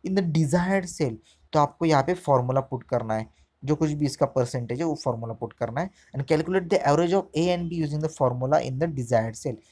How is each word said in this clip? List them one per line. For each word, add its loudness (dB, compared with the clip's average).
in -2
the 2
desired 0
cell, -2
तो 2
आपको 2
यहाँ 6
पे -2
फॉर्मूला 2
पुट -6
करना -2
है, -8
जो 2
कुछ 0
भी 0
इसका 0
परसेंटेज -2
है -4
वो -2
फॉर्मूला -6
पुट -10
करना -6
है। -6
And -6
calculate 0
the 2
average 4
of 4
A 2
and -4
B -2
using -4
the -2
formula 0
in -4
the -2
desired 0
cell। -6